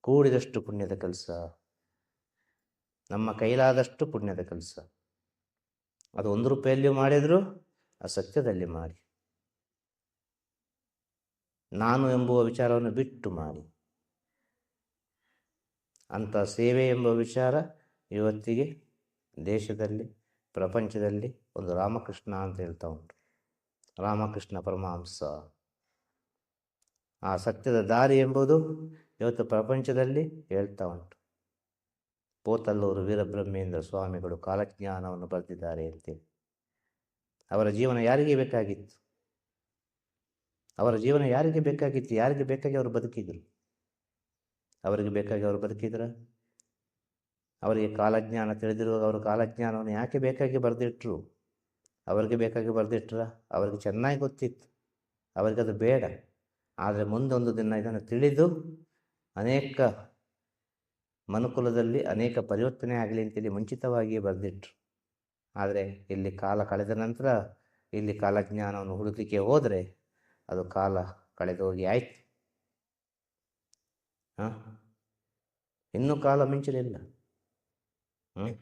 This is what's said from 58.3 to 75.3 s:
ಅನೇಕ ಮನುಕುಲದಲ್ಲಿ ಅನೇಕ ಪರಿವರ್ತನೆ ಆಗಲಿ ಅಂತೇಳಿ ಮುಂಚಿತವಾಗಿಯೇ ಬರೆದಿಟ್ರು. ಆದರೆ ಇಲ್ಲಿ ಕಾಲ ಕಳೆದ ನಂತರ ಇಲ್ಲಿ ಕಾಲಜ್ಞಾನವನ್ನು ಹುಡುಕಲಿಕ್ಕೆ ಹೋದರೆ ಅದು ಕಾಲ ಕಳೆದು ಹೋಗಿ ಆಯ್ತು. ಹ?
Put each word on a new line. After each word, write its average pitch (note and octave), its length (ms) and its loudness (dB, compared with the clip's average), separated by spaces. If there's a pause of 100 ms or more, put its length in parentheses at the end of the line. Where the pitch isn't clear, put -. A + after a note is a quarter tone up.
ಅನೇಕ C3+ 440 0 (1500)
ಮನುಕುಲದಲ್ಲಿ A#2+ 760 0
ಅನೇಕ A#2 380 0
ಪರಿವರ್ತನೆ A#2+ 520 -2
ಆಗಲಿ A2 280 -2
ಅಂತೇಳಿ G#2+ 260 -4
ಮುಂಚಿತವಾಗಿಯೇ A2 760 -2
ಬರೆದಿಟ್ರು. F#2+ 460 -4 (840)
ಆದರೆ G2 280 0 (260)
ಇಲ್ಲಿ F#2+ 260 -2
ಕಾಲ G2+ 280 0
ಕಳೆದ G2+ 340 -2
ನಂತರ A#2 300 -2 (640)
ಇಲ್ಲಿ G#2 240 -2
ಕಾಲಜ್ಞಾನವನ್ನು G2+ 800 -2
ಹುಡುಕಲಿಕ್ಕೆ G#2 480 -2
ಹೋದರೆ A#2 360 4 (680)
ಅದು F2+ 200 -4
ಕಾಲ F#2+ 280 2 (380)
ಕಳೆದು F2+ 280 -4
ಹೋಗಿ F#2 220 -2
ಆಯ್ತು. A#2+ 300 0 (2250)
ಹ? G#2+ 100 -4 (1500)